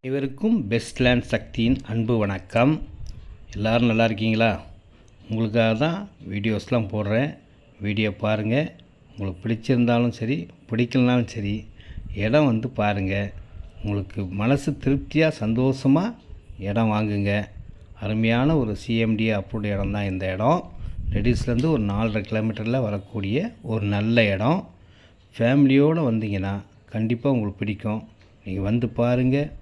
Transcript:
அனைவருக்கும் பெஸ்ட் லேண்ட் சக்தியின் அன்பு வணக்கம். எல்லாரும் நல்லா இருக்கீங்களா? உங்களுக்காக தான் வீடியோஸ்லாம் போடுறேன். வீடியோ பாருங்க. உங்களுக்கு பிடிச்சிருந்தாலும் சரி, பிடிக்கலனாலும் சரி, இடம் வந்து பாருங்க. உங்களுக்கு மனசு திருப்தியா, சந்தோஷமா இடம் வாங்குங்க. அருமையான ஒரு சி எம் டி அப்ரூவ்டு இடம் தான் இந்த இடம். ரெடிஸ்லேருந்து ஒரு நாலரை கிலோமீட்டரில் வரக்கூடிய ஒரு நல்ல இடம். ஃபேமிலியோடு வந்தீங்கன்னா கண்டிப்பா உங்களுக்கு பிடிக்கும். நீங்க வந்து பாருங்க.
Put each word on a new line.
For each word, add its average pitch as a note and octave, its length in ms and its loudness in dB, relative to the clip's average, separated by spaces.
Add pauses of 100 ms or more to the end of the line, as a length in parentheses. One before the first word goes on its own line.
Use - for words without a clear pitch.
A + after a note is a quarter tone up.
அனைவருக்கும் C#3 460 0 (140)
பெஸ்ட் - 360 -2
லேண்ட் B2 260 4
சக்தியின் A#2 440 0 (160)
அன்பு A2+ 300 0
வணக்கம். G#2 500 2 (840)
எல்லாரும் A#2 360 2
நல்லா A2+ 180 4
இருக்கீங்களா? A2 400 2 (800)
உங்களுக்காக A2+ 460 2 (100)
தான் E3+ 160 0 (320)
வீடியோஸ்லாம் G#2+ 640 -2
போடுறேன். A2 360 0 (560)
வீடியோ G#2 240 0 (140)
பாருங்க. G#2+ 320 0 (560)
உங்களுக்கு G2 320 -8
பிடிச்சிருந்தாலும் A#2+ 760 2
சரி, A#2+ 180 -2 (340)
பிடிக்கலனாலும் B2 640 2
சரி, G#2 180 -2 (720)
இடம் C#3 260 4
வந்து A2+ 160 0 (140)
பாருங்க. G2+ 320 0 (680)
உங்களுக்கு G2+ 360 -4 (220)
மனசு C#3 420 0
திருப்தியா, D3 460 2 (140)
சந்தோஷமா C3 600 2 (680)
இடம் A2 240 2
வாங்குங்க. G#2 440 0 (640)
அருமையான A2+ 640 2
ஒரு G#2 180 -2
சி A#2 120 -2 (120)
எம் A2 140 2
டி A2+ 80 2 (100)
அப்ரூவ்டு G#2 380 -4
இடம் G2 200 -2
தான் G2+ 160 -2
இந்த F#2+ 220 -4
இடம். C#3 260 2 (540)
ரெடிஸ்லேருந்து B2 640 0
ஒரு G#2+ 160 0
நாலரை G#2+ 360 0
கிலோமீட்டரில் A2+ 600 -2
வரக்கூடிய G#2 600 -4 (240)
ஒரு G#2 120 -2 (120)
நல்ல A2 380 4
இடம். B2 260 2 (720)
ஃபேமிலியோடு C#3 800 4
வந்தீங்கன்னா G2+ 420 -2 (400)
கண்டிப்பா A2+ 400 0
உங்களுக்கு G#2 300 -2
பிடிக்கும். G#2+ 360 -4 (440)
நீங்க F#2+ 220 -4
வந்து A#2 200 2 (100)
பாருங்க. B2 400 2 (240)